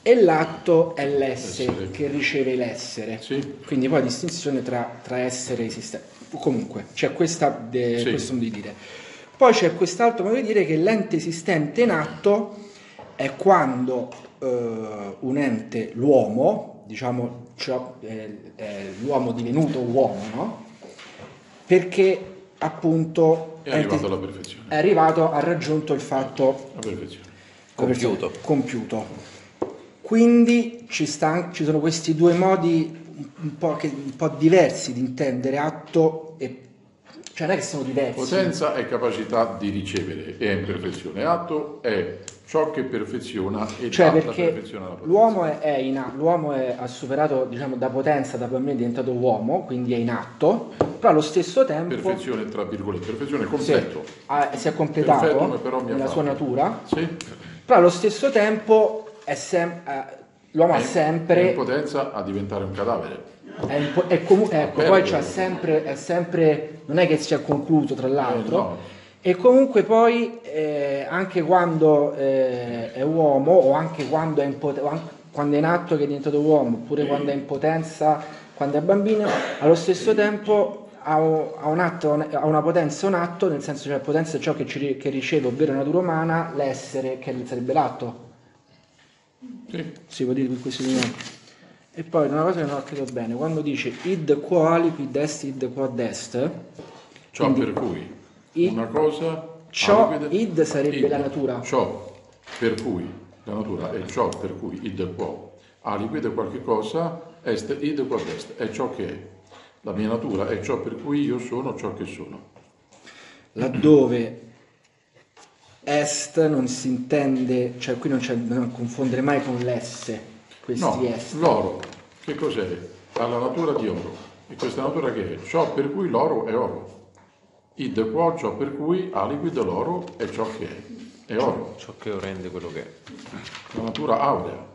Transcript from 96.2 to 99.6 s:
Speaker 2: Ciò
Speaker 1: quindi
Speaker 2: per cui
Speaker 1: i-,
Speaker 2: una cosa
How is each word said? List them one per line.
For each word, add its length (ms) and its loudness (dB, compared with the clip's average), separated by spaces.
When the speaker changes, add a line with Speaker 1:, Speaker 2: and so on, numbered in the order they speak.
Speaker 2:
Ciò 140 -2
Speaker 1:
quindi 160 4
Speaker 2:
per 120 -2
cui 400 -4
Speaker 1:
i-, 140 2
Speaker 2:
una 200 -2
cosa 600 0